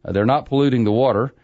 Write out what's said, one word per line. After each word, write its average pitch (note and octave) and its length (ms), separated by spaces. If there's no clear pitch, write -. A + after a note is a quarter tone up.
Uh, - 80
they're G2+ 120
not C3+ 220
polluting C3+ 380
the G#2 80
water. A#2+ 520